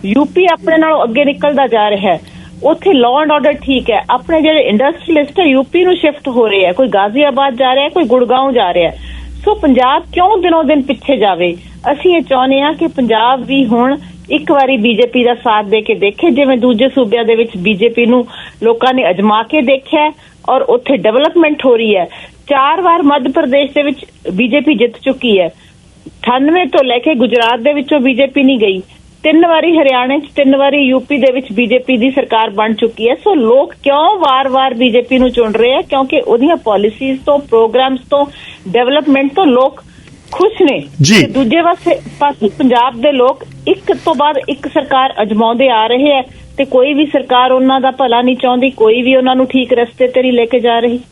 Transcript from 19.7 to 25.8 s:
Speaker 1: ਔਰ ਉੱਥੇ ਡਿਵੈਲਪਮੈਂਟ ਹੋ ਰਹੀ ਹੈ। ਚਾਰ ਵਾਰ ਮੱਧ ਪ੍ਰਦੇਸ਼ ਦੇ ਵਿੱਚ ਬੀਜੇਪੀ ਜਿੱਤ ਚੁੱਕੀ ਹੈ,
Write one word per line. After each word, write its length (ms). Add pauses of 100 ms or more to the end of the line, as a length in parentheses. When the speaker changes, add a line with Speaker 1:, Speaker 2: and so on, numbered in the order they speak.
Speaker 1:
ਔਰ 120
ਉੱਥੇ 360
ਡਿਵੈਲਪਮੈਂਟ 720
ਹੋ 100
ਰਹੀ 200
ਹੈ। 80 (440)
ਚਾਰ 320
ਵਾਰ 220
ਮੱਧ 300
ਪ੍ਰਦੇਸ਼ 380
ਦੇ 120
ਵਿੱਚ 220 (280)
ਬੀਜੇਪੀ 420
ਜਿੱਤ 180 (100)
ਚੁੱਕੀ 380
ਹੈ, 80 (580)